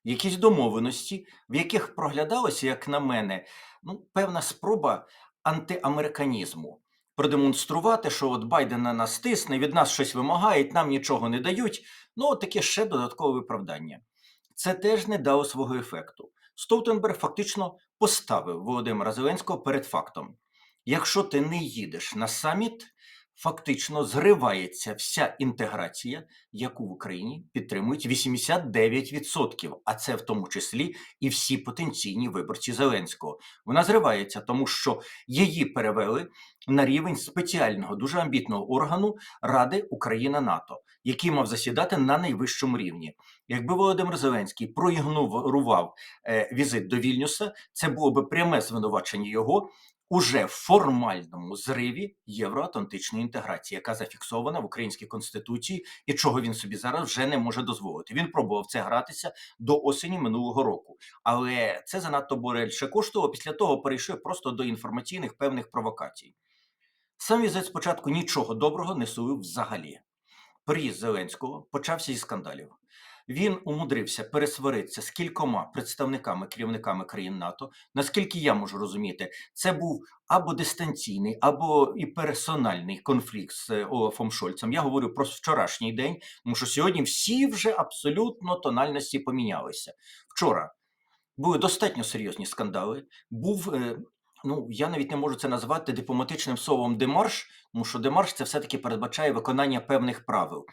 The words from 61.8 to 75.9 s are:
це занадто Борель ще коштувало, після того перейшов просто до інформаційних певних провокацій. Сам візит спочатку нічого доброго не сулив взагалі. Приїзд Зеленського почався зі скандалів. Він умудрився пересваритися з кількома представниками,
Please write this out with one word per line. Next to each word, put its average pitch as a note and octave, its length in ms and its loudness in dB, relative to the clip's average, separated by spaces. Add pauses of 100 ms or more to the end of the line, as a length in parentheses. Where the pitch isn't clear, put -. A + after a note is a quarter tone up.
це F#3+ 140 -6
занадто C#3+ 360 -2
Борель A#2+ 320 -2
ще C3+ 180 -4
коштувало, G3+ 440 0
після - 220 -8
того D3+ 280 2
перейшов C3+ 420 -4
просто F3+ 280 -6
до B2 140 -4
інформаційних A#2+ 720 -6
певних C3+ 340 -4
провокацій. - 640 -8 (840)
Сам A#3 260 2
візит F#3+ 240 0
спочатку E3+ 440 -2
нічого D3 440 0
доброго D3+ 400 0
не A#2+ 120 -2
сулив A#2+ 320 -2
взагалі. E2+ 600 -8 (640)
Приїзд C3+ 360 -2
Зеленського G#2+ 720 -4
почався D3+ 400 -4
зі A#2+ 60 -4
скандалів. D2+ 520 -10 (600)
Він F#3 340 0
умудрився C#3 600 -4
пересваритися C3+ 800 -2
з - 80 -10
кількома E3 520 -2
представниками, B2 840 -4